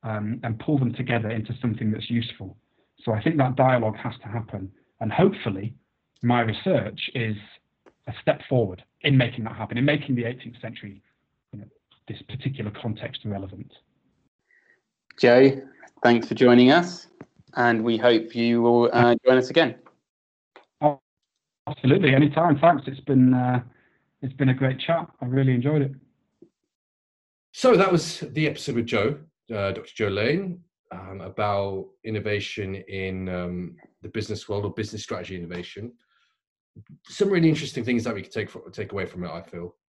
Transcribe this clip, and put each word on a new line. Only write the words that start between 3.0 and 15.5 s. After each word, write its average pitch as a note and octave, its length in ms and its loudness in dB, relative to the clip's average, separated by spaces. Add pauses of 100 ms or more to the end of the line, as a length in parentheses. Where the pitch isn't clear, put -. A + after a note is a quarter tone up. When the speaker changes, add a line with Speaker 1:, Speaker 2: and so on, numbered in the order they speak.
Speaker 1:
So A2+ 80 -2
I G#2+ 80 -2
think D#3+ 160 0
that C#3+ 180 2
dialogue A#2+ 420 2
has A#2 240 -8
to - 60 -16
happen. G2+ 420 -8 (300)
And G#2+ 120 -4
hopefully A2 640 0 (480)
my A#2+ 200 2
research A2 760 -2
is A2+ 200 -2 (720)
a G#2+ 140 -10
step - 260 0
forward G#2 360 0 (180)
in C#3+ 160 4
making A#2 280 -2
that A2 100 -10
happen, A2 220 -8
in B2+ 80 0
making D3 300 0
the A#2+ 100 -4
eighteenth A#2 360 -10
century, G#2+ 400 -14 (500)
you G#2 80 -16
know, G2+ 60 -16 (420)
this - 220 -12
particular B2 420 -6
context - 540 -10
relevant. G2 480 -10 (1400)
Speaker 2:
Joe, C3+ 440 6 (420)